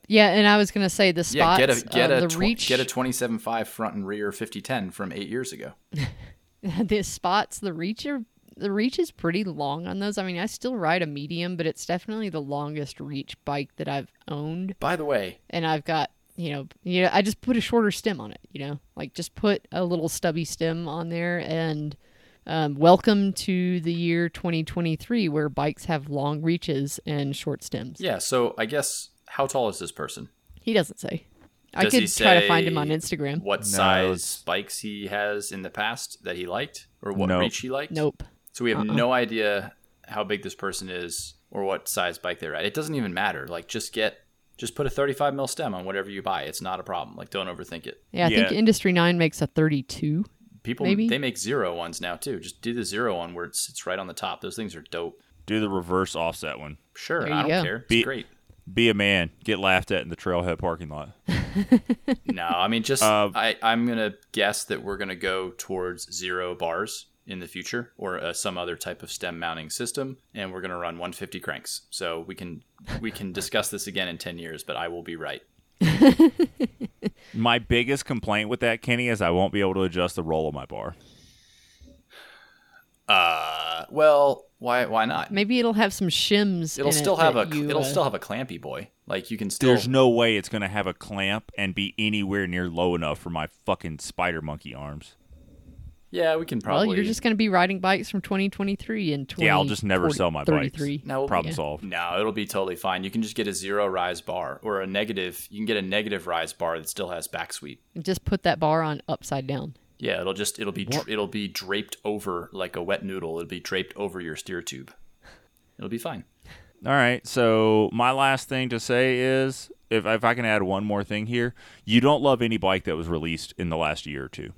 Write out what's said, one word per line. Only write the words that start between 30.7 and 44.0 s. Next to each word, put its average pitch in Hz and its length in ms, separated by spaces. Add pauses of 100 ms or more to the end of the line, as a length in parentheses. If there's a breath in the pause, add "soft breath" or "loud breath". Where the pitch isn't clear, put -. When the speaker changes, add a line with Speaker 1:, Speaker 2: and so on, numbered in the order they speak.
Speaker 1:
doesn't 190 260
say. - 260 (480)
I - 100
Speaker 2:
Does 214 100
Speaker 1:
could 240 80
Speaker 2:
he 208 40
Speaker 1:
try 190 320
to 202 80
find 165 220
him 165 80
on 147 120
Speaker 2:
say 156 80
Speaker 1:
Instagram. 147 460
Speaker 2:
what 196 180
Speaker 3:
No, 107 40
Speaker 2:
size 98 520
Speaker 3:
it's - 260
Speaker 2:
bikes 98 380
he 104 260
has 104 460
in 98 100
the 92 80
past - 520
that 90 140
he 90 80
liked, 104 420 (140)
or 101 140
what 95 160
Speaker 3:
Nope. 90 100
Speaker 2:
reach 113 200
he 127 100
liked? 143 220
Speaker 1:
Nope. 151 300 (300)
Speaker 2:
So - 100
we 117 100
have 104 80
Speaker 1:
Uh-uh. 107 140
Speaker 2:
no 120 160
idea 107 640 (340)
how 107 160
big 101 200
this 95 120
person 95 360
is 87 420 (180)
or 101 140
what 98 240
size 90 300
bike 87 220
they 82 80
ride. 78 180
It 104 80
doesn't 156 200
even 104 200
matter. 87 340
Like, 85 200
just - 260
get, 107 240 (400)